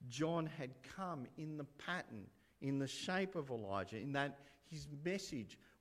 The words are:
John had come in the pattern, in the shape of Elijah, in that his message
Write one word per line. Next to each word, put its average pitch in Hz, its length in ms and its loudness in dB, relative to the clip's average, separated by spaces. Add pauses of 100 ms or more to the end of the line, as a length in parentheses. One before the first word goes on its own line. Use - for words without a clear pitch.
John 160 360 4
had 139 380 -4
come 175 420 -4 (120)
in 156 180 -4
the 151 80 -2
pattern, 143 680 -6 (300)
in 139 180 4
the 139 100 4
shape 185 480 2
of 147 140 0
Elijah, 98 480 2
in 123 140 0
that 139 280 2 (260)
his 147 240 -8 (160)
message 165 520 -2 (240)